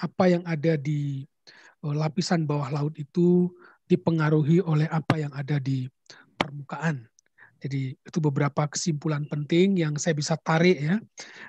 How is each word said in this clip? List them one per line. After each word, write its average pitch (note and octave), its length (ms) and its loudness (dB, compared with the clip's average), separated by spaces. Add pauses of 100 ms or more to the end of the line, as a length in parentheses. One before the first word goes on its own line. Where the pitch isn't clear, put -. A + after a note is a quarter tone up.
apa F3+ 240 0
yang F3 160 4
ada E3 320 0
di, C#3+ 480 -2 (640)
eh, D3 100 -4
lapisan D#3 540 0
bawah C#3+ 240 -2
laut D3+ 240 -4
itu F3 560 2 (320)
dipengaruhi D#3+ 800 4
oleh D#3 240 2
apa D#3+ 320 -2
yang D3 160 -6
ada C#3+ 240 -2
di C3 240 -2 (480)
permukaan. C#3+ 720 -6 (600)
Jadi C3+ 320 -6
itu - 240 -16
beberapa D3 480 0
kesimpulan D3+ 560 -4
penting E3+ 560 2
yang D3+ 160 -2
saya E3 160 -2
bisa D3+ 240 -2
tarik E3 400 4
ya D#3+ 240 0 (480)